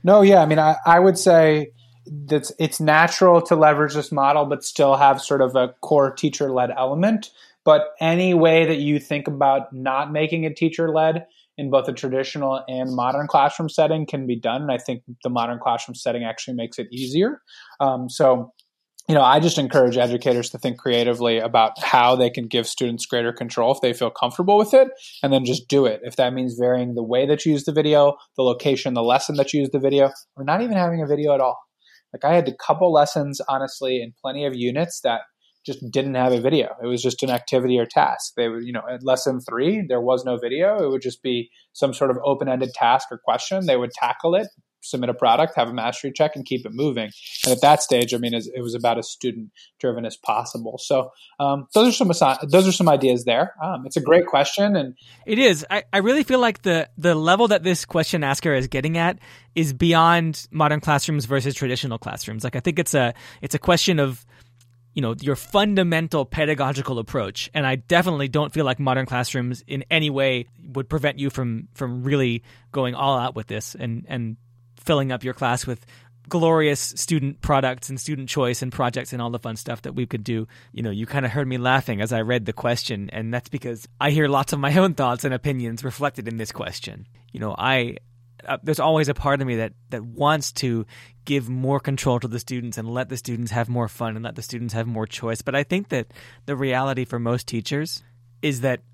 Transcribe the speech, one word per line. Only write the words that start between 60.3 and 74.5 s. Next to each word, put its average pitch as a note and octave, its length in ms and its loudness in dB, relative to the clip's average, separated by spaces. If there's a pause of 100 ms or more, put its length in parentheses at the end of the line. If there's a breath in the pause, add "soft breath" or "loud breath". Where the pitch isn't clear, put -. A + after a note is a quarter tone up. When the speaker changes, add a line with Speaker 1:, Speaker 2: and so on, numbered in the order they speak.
Speaker 2:
modern D3+ 300 0
classrooms D3 420 0
versus C3 320 -2
traditional B2+ 420 -4
classrooms. - 460 -10
Like, B2+ 140 -6
I - 20 -4
think D3+ 200 -2
it's - 140 -4
a, B2 200 2 (280 loud breath)
it's - 140 -8
a D3 40 -2
question F3 400 2
of, C3+ 260 -2 (720 soft breath)
you D3+ 60 -4
know, A#2 200 -2
your C3+ 140 -2
fundamental F3 880 0
pedagogical C3+ 760 -2
approach. G#2+ 560 -6
And D3 100 -2
I C3 120 -2
definitely E3 500 0
don't D3 260 -2
feel D#3 120 -2
like B2+ 140 -2
modern C3 280 -2
classrooms B2 580 -4
in C3+ 240 -10
any D#3 220 0
way C3 340 -2 (160)
would C3+ 260 -10
prevent C#3+ 300 -2
you C#3 140 -4
from, A#2+ 420 -6
from B2 300 -8
really C3 400 -2 (280 soft breath)
going B2+ 220 -4
all C#3 240 -2
out B2 180 -4
with A2 120 -10
this A2 260 -10
and, A#2 340 -8
and A#2 300 -8 (420)